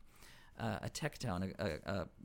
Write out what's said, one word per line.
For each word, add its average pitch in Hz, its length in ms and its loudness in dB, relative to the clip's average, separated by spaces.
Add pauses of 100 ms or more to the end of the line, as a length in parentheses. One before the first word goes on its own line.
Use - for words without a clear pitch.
(580)
uh, 110 240 2
a 113 60 0
tectone, 95 680 2
a, 92 60 4
a, 85 280 2
a, 95 160 2 (160)